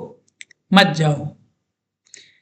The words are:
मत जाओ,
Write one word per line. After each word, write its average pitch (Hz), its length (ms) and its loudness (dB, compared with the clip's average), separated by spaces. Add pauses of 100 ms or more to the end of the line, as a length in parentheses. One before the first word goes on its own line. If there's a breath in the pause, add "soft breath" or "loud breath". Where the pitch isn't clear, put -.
(720)
मत 190 140 6
जाओ, 151 400 -2 (1160 soft breath)